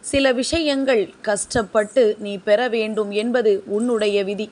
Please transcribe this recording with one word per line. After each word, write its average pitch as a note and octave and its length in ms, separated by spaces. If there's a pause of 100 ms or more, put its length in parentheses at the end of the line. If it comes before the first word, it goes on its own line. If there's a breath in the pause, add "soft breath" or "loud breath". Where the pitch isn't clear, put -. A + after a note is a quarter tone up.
சில C#4 280
விஷயங்கள் C4+ 680 (200)
கஷ்டப்பட்டு G#3+ 800 (160)
நீ G#3 180
பெற G#3 300
வேண்டும் G#3+ 440
என்பது A3 400 (140)
உன்னுடைய G#3+ 580
விதி. G3+ 280